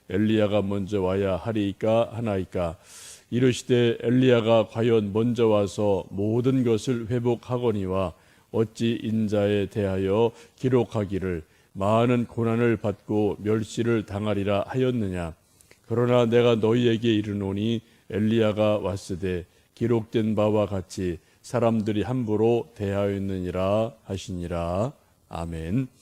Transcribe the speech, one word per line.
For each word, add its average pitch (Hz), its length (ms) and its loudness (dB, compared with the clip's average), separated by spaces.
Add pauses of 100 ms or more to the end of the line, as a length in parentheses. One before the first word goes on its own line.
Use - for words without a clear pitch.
(100)
엘리야가 104 520 2
먼저 101 380 -2
와야 95 360 0
하리까 110 760 -2
하나이까?" 95 640 -4 (540)
이르시되, 120 720 2
"엘리야가 117 640 4
과연 113 440 0
먼저 117 340 2
와서 104 640 0
모든 117 540 0
것을 117 440 0
회복하거니와 107 1040 -2 (380)
어찌 117 520 0
인자에 104 680 0
대하여 98 600 0 (240)
기록하기를 98 880 -2 (280)
많은 113 540 2
고난을 117 520 0
받고 104 640 -2
멸시를 110 640 -2
당하리라 101 600 -2
하였느냐? 104 680 -2 (520)
그러나 120 400 2
내가 120 300 4
너희에게 113 580 2
이르노니, 104 680 -2 (300)
엘리야가 107 680 2
왔으되 92 680 -6 (280)
기록된 113 600 0
바와 107 320 2
같이 92 520 -6 (220)
사람들이 113 600 0
함부로 113 720 0
대하였느니라." 98 1200 -2 (100)
하시니라. 87 880 -6 (380)
아멘. 85 580 -6 (140)